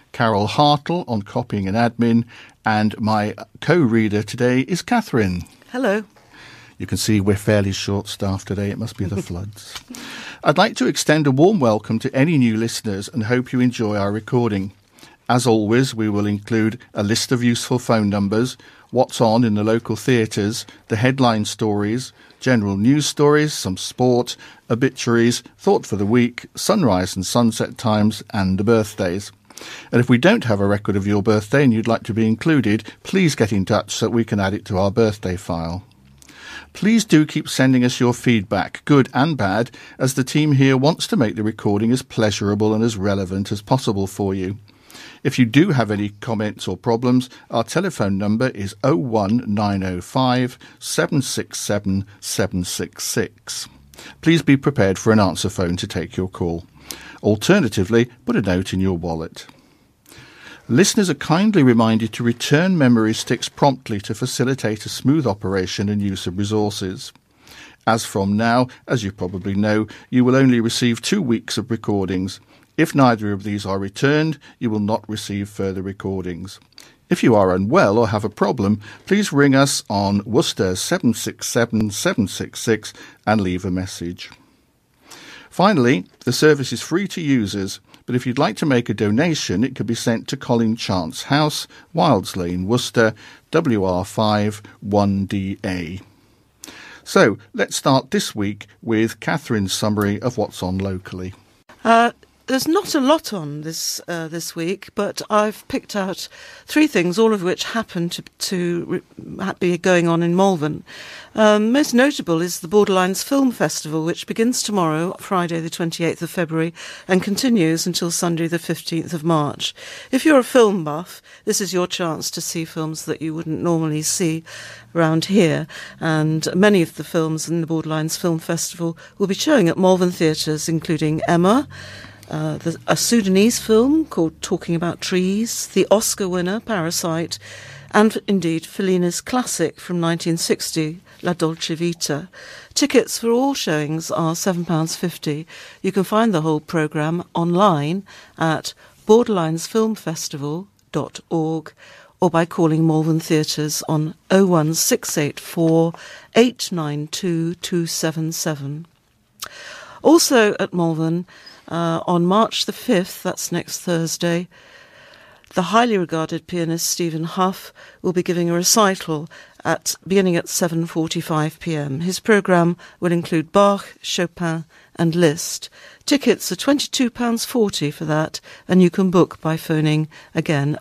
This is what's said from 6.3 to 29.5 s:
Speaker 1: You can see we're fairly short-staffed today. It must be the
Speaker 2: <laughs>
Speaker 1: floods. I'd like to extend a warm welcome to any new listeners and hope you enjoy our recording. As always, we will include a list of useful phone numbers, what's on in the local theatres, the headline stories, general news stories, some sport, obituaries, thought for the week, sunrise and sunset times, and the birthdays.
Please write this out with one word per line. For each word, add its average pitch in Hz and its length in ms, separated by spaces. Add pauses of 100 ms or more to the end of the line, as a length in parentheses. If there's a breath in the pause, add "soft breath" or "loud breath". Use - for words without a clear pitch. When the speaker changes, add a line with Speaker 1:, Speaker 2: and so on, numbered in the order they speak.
Speaker 1:
You 101 80
can - 120
see 107 220
we're 101 160
fairly 101 360
short-staffed 98 760
today. 101 220
It - 80
must 107 180
be 101 100
the 95 160
Speaker 2:
<laughs> - 20
Speaker 1:
floods. 98 500 (720 loud breath)
I'd 151 160
like 214 160
to 254 100
extend 156 400
a 139 60
warm 170 280
welcome 113 380
to - 180
any 151 220
new 117 200
listeners 107 520
and 110 140
hope 123 280
you 127 80
enjoy 113 380
our 101 140
recording. 107 640 (540 loud breath)
As 120 200
always, 113 480
we 110 120
will 104 200
include 107 520 (140)
a - 100
list 107 280
of 120 120
useful 120 360
phone 110 300
numbers, 104 460 (360 loud breath)
what's - 280
on 117 240
in 107 120
the 104 80
local 113 340
theatres, 110 680 (220 loud breath)
the 110 80
headline 120 480
stories, 107 680 (260 soft breath)
general 104 380
news 139 280
stories, 147 480
some 95 220
sport, 123 600 (340 loud breath)
obituaries, 120 720 (140 loud breath)
thought - 280
for 104 120
the 101 80
week, 120 400 (100)
sunrise 107 640
and 92 80
sunset 117 520
times, 107 540
and 95 260
the 101 60
birthdays. 104 680 (580 loud breath)